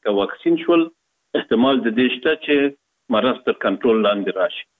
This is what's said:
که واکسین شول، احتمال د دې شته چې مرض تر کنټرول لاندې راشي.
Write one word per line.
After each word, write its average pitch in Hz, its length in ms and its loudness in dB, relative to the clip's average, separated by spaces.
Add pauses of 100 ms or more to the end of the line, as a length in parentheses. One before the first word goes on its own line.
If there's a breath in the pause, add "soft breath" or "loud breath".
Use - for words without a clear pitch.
که 110 60 -2
واکسین 165 560 0
شول، 170 240 2 (460)
احتمال 127 440 2
د 113 80 -2 (100)
دې 127 180 2
شته 156 200 -2
چې 147 200 -2 (540)
مرض 120 360 -2
تر 117 180 -2
کنټرول 110 340 2 (100)
لاندې 98 240 0 (100)
راشي. - 240 -4 (140)